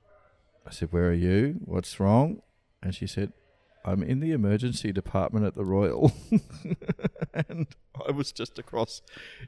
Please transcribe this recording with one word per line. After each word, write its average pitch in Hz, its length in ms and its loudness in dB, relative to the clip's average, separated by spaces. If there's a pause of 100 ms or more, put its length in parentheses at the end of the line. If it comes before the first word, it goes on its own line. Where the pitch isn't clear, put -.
(640)
I - 60 -18
said, 82 200 -6
"Where 87 180 4
are 87 40 4
you? 98 500 2
What's - 340 -4
wrong?" 120 440 4 (420)
And 92 100 -4
she 95 140 -8
said, 98 240 -4 (540)
"I'm 95 180 0
in 127 160 0
the 160 140 -2
emergency 110 580 0
department 98 540 0
at 98 100 -2
the - 80 -4
Royal." 98 480 4 (200)
<laughs> 220 100 6 (920)
And 160 340 -4 (400)
I 139 40 0
was 139 200 -4
just - 260 -10
across - 440 -6 (460)